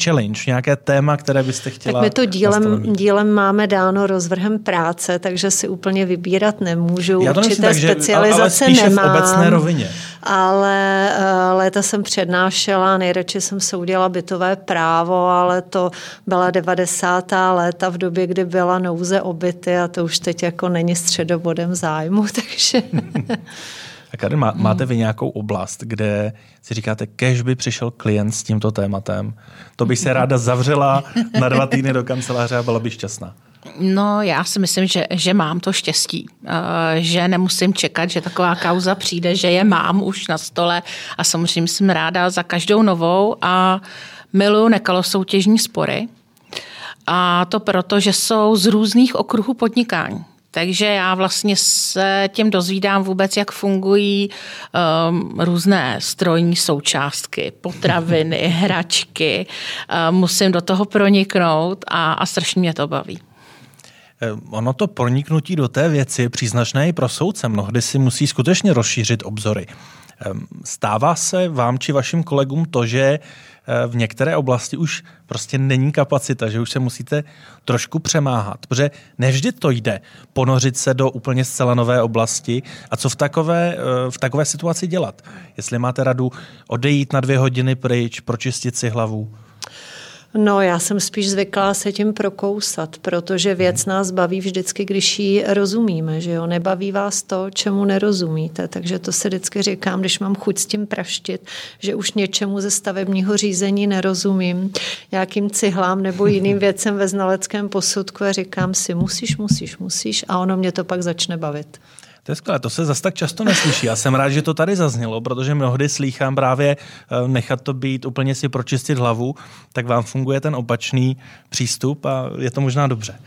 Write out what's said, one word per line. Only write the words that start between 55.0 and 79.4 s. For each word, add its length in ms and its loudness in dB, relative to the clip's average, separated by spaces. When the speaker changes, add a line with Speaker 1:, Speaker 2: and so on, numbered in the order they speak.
Speaker 3:
různé 580 2
strojní 580 2
součástky, 1040 -2
potraviny, 800 0
<laughs> 180 0
hračky. 880 -2
Ehm, 260 2
musím 380 4
do 80 2
toho 240 0
proniknout 1040 2
a, 240 0
a 140 -2
strašně 340 -2
mě 140 0
to 140 -4
baví. 300 -6
Speaker 1:
Ehm, 200 -4
ono 220 -2
to 140 0
proniknutí 720 0
do 120 2
té 200 2
věci 340 0
je 60 2
příznačné 600 0
i 40 0
pro 160 0
soudce. 400 -2
Mnohdy 340 0
si 160 -2
musí 280 2
skutečně 460 2
rozšířit 520 0
obzory. 420 -4
Ehm, 200 -8
stává 500 0
se 340 -2
vám 300 0
či 140 -4
vašim 300 0
kolegům 420 0
to, 220 0
že, 320 2
eh, 200 0
v 100 -6
některé 400 0
oblasti 400 0
už 260 -4
prostě 320 -6
není 340 2
kapacita, 560 0
že 120 -2
už 100 -4
se 80 -4
musíte 460 -4
trošku 340 -2
přemáhat, 680 -2
protože 240 0
nevždy 340 0